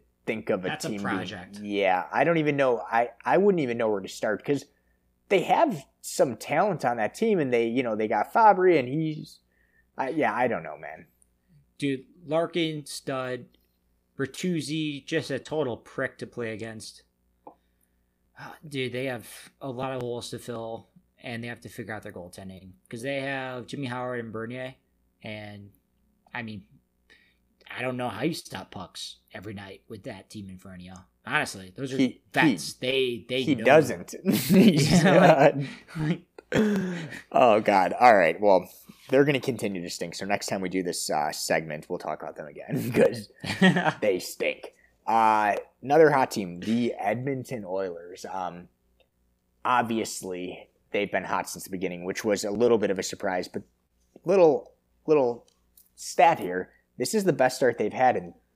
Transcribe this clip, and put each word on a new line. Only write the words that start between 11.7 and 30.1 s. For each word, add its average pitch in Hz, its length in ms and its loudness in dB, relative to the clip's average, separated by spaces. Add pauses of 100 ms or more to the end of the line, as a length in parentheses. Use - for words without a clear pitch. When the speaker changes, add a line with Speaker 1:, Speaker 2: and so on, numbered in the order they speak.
Speaker 2:
Dude, 135 280 -4 (200)
Larkin, 160 600 -2
stud. 127 600 -8 (720)
Bertuzzi, 147 880 -4
just 160 260 -4
a 131 80 -4
total 135 380 -4
prick - 420 -8
to 120 80 -10
play 113 260 -10
against. 110 500 -14 (1300)
<sighs> 147 300 -18
Dude, 131 260 -6
they 127 120 -6
have 123 220 -8 (340)
a 139 80 -8
lot 131 240 -6
of 127 80 -6
holes 120 280 -8
to 117 100 -12
fill, 113 500 -12 (340)
and 117 200 -10
they 120 40 -10
have 117 140 -14
to 113 80 -18
figure 110 240 -12
out 104 100 -10
their 107 80 -14
goaltending. 92 600 -16 (180)
'Cause 117 120 -12
they 139 200 -4
have 131 460 -8
Jimmy 135 200 -8
Howard 123 320 -6
and 117 120 -10
Bernier, 120 440 -10 (480)
and, 104 480 -14 (640)
I 120 100 -8
mean, 107 200 -12 (1120)
I 117 60 -10
don't 127 160 -4
know 123 120 -4
how 104 140 -8
you 165 120 0
stop - 360 -12
pucks - 460 -14 (160)
every 104 220 -12
night 98 340 -16
with 104 140 -16
that 104 260 -14